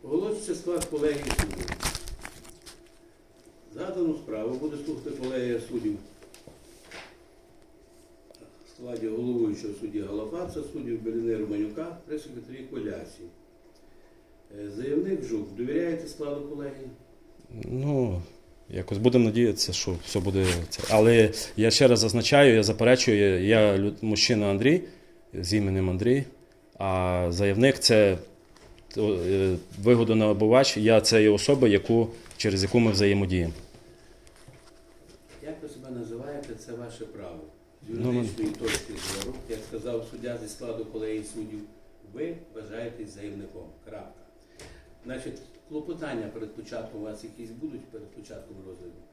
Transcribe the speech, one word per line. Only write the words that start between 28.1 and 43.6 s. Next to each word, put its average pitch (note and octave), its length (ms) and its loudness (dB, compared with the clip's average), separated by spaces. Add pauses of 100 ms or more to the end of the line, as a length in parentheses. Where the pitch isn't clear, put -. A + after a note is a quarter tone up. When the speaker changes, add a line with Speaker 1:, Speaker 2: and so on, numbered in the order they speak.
Speaker 2:
то, G#2+ 200 0
е, F#2 400 0 (280)
вигодонабувач, A2 960 4
я G#2+ 240 6
це A2 220 6
є G#2+ 60 8
особа, B2+ 380 4
яку, A2+ 400 4 (300)
через F#2+ 260 0
яку G2 160 4
ми A2+ 120 6
взаємодіємо. F#2+ 640 2 (1900)
Speaker 1:
Як D#3 200 -12
ви D3+ 60 -14
себе B2+ 300 -14
називаєте, A#2+ 540 -10 (120)
це B2+ 80 -14
ваше - 320 -12
право. - 340 -14 (500)
З A2+ 100 -8
Speaker 2:
Ну, B2 140 0
Speaker 1:
юридичної G#2+ 380 -4
точки A2 420 -6 (220)
зору, G2 200 -8 (140)
як A2 100 -8 (100)
сказав A2+ 420 -8
суддя A#2+ 320 -10
зі G#2 60 -14
складу A2+ 360 -12
колегії A2 380 -8 (100)
суддів, G#2+ 260 -12 (540)
ви D#3+ 220 -8 (200)
вважаєтесь A2 600 -14
заявником. G2 480 -14 (220)